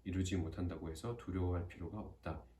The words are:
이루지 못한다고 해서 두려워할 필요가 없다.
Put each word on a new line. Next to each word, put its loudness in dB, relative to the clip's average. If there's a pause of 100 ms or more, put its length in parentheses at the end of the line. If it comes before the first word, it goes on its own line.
이루지 4
못한다고 0
해서 -2
두려워할 2
필요가 -6
없다. -6 (160)